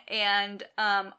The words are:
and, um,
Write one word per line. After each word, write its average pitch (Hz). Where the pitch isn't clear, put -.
and, 202
um, 202